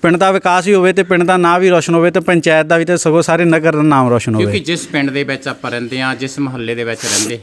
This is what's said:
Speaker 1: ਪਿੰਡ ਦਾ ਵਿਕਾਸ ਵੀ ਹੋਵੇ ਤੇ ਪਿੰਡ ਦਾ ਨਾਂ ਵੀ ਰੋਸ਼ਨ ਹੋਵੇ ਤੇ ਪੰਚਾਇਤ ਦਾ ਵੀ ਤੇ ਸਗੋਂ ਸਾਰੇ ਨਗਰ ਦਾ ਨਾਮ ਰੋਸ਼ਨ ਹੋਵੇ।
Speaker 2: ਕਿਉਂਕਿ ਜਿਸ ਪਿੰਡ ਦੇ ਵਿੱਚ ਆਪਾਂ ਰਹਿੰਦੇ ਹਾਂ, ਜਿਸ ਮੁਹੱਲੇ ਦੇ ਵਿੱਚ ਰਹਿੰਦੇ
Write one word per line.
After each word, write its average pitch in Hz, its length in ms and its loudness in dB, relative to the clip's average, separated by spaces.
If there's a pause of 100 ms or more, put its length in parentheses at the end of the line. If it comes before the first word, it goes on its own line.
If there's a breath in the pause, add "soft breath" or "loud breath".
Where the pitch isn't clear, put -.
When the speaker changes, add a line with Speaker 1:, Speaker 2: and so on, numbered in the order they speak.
Speaker 1:
ਪਿੰਡ 170 140 4
ਦਾ 185 160 2
ਵਿਕਾਸ 180 340 0
ਵੀ 202 80 2
ਹੋਵੇ 185 180 4
ਤੇ 190 100 2
ਪਿੰਡ 175 220 2
ਦਾ 185 120 2
ਨਾਂ 175 240 2
ਵੀ 190 80 4
ਰੋਸ਼ਨ 170 260 2
ਹੋਵੇ 170 160 4
ਤੇ 180 100 0
ਪੰਚਾਇਤ 160 460 0
ਦਾ 165 100 2
ਵੀ 170 80 0
ਤੇ 175 120 0
ਸਗੋਂ 165 260 2
ਸਾਰੇ 165 220 0
ਨਗਰ 160 320 2
ਦਾ 151 60 0
ਨਾਮ 139 260 2
ਰੋਸ਼ਨ 117 260 0
ਹੋਵੇ। 110 100 0
Speaker 2:
ਕਿਉਂਕਿ 101 140 -2
ਜਿਸ 160 280 -6
ਪਿੰਡ 139 240 -4
ਦੇ 139 140 -4
ਵਿੱਚ 135 240 -8
ਆਪਾਂ 123 220 -10
ਰਹਿੰਦੇ 120 300 -8
ਹਾਂ, 131 140 -4
ਜਿਸ 131 240 -10
ਮੁਹੱਲੇ 127 360 -6
ਦੇ 117 100 -6
ਵਿੱਚ 113 200 -8
ਰਹਿੰਦੇ 113 380 -4